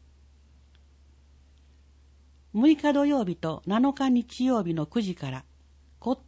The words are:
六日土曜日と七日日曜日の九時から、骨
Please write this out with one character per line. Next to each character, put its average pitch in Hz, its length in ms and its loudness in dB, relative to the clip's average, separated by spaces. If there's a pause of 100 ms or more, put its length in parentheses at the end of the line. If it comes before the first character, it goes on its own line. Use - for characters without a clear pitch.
(2500)
六 285 220 6
日 294 160 0
土 285 140 2
曜 277 180 0
日 175 120 -4
と 160 300 -6
七 233 260 2
日 269 160 -2
日 247 360 0
曜 247 200 2
日 170 80 -4
の 160 140 -4
九 - 160 -4
時 185 120 -4
か 139 160 -10
ら、 131 140 -12 (560)
骨 254 280 -4